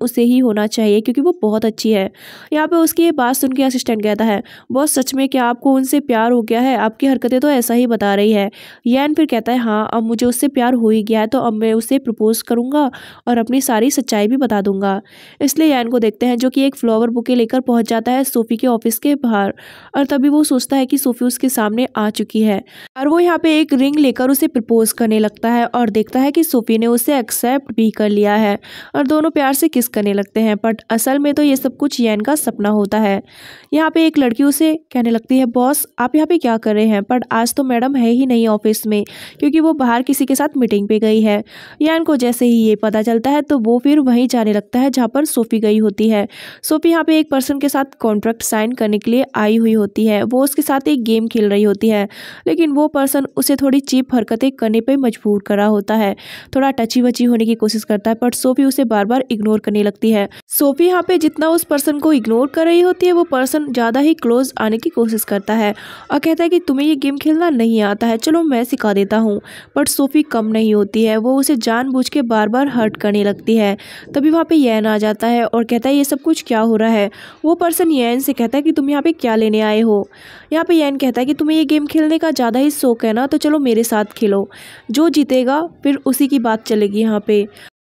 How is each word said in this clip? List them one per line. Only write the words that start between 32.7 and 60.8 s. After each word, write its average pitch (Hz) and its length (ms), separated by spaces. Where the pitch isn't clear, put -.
है। 202 240
यहाँ 311 180
पे 320 160
एक 320 120
लड़की 254 240
उसे 311 320
कहने 240 360
लगती 233 280
है, 262 60
"बॉस, 247 420
आप 247 180
यहाँ 311 100
पे 339 120
क्या 233 180
कर 220 180
रहे 214 120
हैं? 214 140
But 254 200
आज 233 220
तो 277 100
मैडम 254 300
है 233 160
ही 254 160
नहीं 233 220
ऑफिस 214 380
में 208 180
क्योंकि 302 220
वो 320 120
बाहर 247 300
किसी 269 240
के 269 80
साथ 277 220
मीटिंग 208 320
पे 214 100
गई 220 220
है।" 208 240
यैन 320 220
को 311 120
जैसे 247 300
ही 233 200
ये 214 100
पता 214 260
चलता 233 280
है, 294 120
तो 294 160
वो 233 200
फिर 285 220
वहीं 247 280
जाने 220 240
लगता 208 260
है 269 120
जहाँ 254 180
पर 277 160
सोफ़ी 226 360
गई 214 180
होती 214 300
है। 208 200
सोफ़ी 311 280
यहाँ 330 140
पे 311 140
एक 311 120
पर्सन 277 280
के 285 100
साथ 277 160
कॉन्ट्रैक्ट 226 420
साइन 220 300
करने 214 260
के 226 120
लिए 254 140
आई 214 220
हुई 226 160
होती 214 340
है। 208 160
वो 254 220
उसके 294 180
साथ 277 260
एक 269 160
गेम 226 240
खेल 214 200
रही 202 140
होती 208 260
है, 208 200
लेकिन 320 240
वो 294 180
पर्सन 277 380
उसे 269 200
थोड़ी 269 240
चीप 262 340
हरकतें 233 380
करने 226 280
पे 269 160
मजबूर 214 500
कर 208 100
रहा 202 100
होता 208 280
है, 208 220
थोड़ा 269 160
टची 247 300
वची 247 240
होने 240 200
की 226 100
कोशिश 220 300
करता 208 260
है, 226 60
but 240 180
सोफ़ी 262 300
उसे 269 200
बार 214 200
बार 254 260
इग्नोर 214 300
करने 208 220
लगती 208 280
है। 202 180
सोफ़ी 285 380